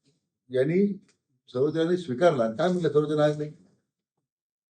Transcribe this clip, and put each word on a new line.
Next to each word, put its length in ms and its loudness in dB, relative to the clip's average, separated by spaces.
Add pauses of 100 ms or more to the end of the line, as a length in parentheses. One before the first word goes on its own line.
(500)
यांनी 500 0 (480)
सर्वोच्च 280 -2
न्यायालयाने 280 0
स्वीकारला. 480 2
काय 200 -2
म्हटलं 180 -2
सर्वोच्च 220 2
न्यायालयाने? 480 -2 (1160)